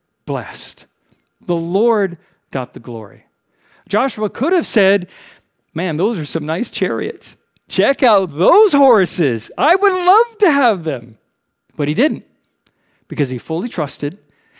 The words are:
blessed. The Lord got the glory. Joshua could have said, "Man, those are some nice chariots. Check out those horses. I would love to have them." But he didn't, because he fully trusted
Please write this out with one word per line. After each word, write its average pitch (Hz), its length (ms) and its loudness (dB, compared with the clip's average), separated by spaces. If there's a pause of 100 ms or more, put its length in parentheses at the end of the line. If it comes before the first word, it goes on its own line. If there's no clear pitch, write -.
(260)
blessed. - 600 -10 (600)
The 175 100 -2
Lord 190 600 0 (340)
got 131 220 -6
the 123 60 -14
glory. 110 460 -14 (600)
Joshua 214 420 -2
could 320 240 -2
have 311 140 0
said, 196 420 2 (640)
"Man, 160 240 -4
those 202 220 -2
are 147 60 -6
some 147 200 -6
nice 165 240 -4
chariots. - 680 -6 (320)
Check 240 340 0
out 196 300 4
those 302 420 4
horses. 190 840 2
I 294 180 2
would 392 180 2
love 415 460 2
to 370 120 4
have 240 320 0
them." 117 340 -8 (580)
But 143 120 -2
he 151 60 0
didn't, 233 320 0 (840)
because 135 220 -2
he 127 80 -6
fully 165 300 -6
trusted 147 520 -8 (400)